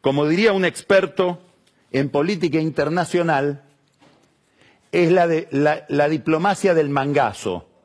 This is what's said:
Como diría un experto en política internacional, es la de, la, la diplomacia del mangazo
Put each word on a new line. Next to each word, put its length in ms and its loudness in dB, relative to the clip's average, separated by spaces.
Como 260 0
diría 260 2
un 120 0
experto 760 0
en 160 -2
política 500 -2
internacional, 1040 -2
es 200 2
la 140 4
de, 240 -2
la, 380 0
la 200 2
diplomacia 640 0
del 160 2
mangazo 800 -2